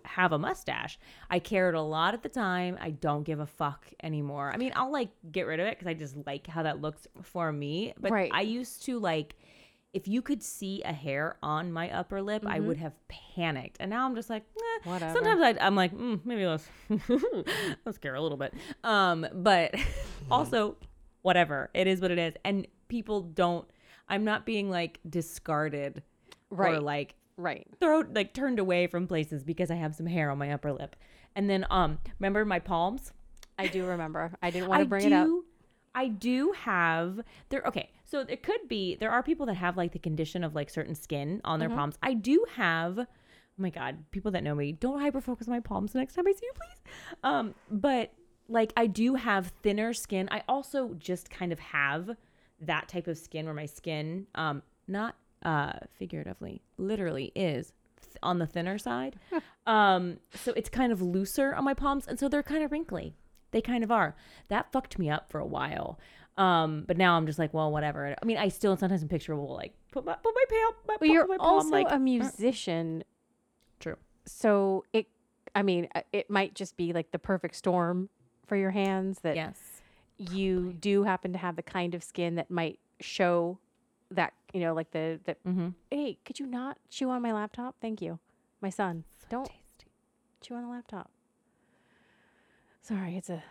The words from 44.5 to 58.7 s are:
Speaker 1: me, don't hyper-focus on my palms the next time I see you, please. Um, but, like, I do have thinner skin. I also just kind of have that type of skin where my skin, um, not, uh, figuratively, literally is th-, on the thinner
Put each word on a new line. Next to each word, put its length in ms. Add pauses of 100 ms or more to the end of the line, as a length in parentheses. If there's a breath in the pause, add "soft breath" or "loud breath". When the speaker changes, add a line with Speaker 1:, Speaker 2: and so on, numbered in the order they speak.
Speaker 1:
me, 180
don't 280
hyper-focus 480
on 40
my 80
palms 320
the 60
next 160
time 120
I 60
see 140
you, 80
please. 380 (320 loud breath)
Um, 300 (160)
but, 420 (360)
like, 280
I 120
do 260
have 380 (100)
thinner 300
skin. 400
I 160
also 460
just 360
kind 220
of 80
have 500 (500 soft breath)
that 280
type 180
of 100
skin 300
where 80
my 120
skin, 680
um, 280 (260)
not, 280 (280)
uh, 280 (260)
figuratively, 640 (160)
literally 600
is 360 (280)
th-, 240
on 160
the 60
thinner 320